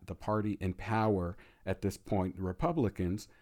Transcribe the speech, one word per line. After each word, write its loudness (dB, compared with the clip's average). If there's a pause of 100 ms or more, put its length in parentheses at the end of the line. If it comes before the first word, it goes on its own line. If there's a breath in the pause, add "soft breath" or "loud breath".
the -8
party -2
in 0
power 0 (300 loud breath)
at -2
this 0
point, 0
the -6
Republicans, 0 (140 soft breath)